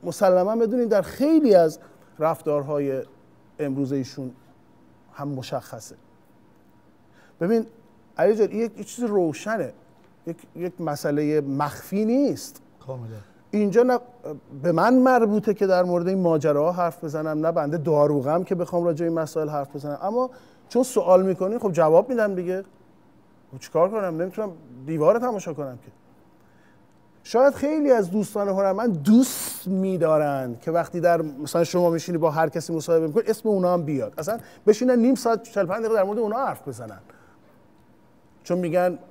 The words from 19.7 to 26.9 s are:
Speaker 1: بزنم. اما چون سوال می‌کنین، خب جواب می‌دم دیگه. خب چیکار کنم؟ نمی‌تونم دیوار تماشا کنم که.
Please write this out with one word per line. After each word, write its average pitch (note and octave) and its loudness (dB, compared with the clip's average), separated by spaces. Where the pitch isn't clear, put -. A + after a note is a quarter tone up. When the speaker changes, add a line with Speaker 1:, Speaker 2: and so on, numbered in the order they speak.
Speaker 1:
بزنم. C#3+ -8
اما A#3+ -2
چون A#3+ 2
سوال F#3 4
می‌کنین، F#3+ -2
خب G3+ -2
جواب E3 4
می‌دم G#3+ 0
دیگه. F#3 -6
خب C3 -18
چیکار E3 0
کنم؟ F#3 -4
نمی‌تونم F#3+ -6
دیوار E3 2
تماشا G#3+ -6
کنم C3+ -10
که. - -20